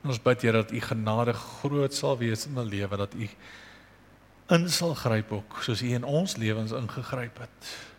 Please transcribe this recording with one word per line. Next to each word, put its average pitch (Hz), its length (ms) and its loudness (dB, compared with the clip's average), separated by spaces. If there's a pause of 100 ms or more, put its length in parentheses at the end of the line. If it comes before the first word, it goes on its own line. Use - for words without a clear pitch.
En 135 100 0
ons 113 100 -4
bid, 123 220 6
Here, 110 180 6
dat - 80 -4
u 117 140 -2
genade 113 500 2
groot 139 580 -2
sal 139 280 0
wees 113 260 0
in 143 80 -8
hulle 117 160 -2
lewe, 101 300 -2
dat 101 160 -4
u 110 100 -4 (1300)
in 175 180 4
sal 170 240 2
gryp 110 360 2
ook, - 320 -8
soos 120 200 0
u 120 80 0
in 123 140 0
ons 160 340 2
lewens 110 360 0
ingegryp 120 680 -6
het. - 300 -14 (260)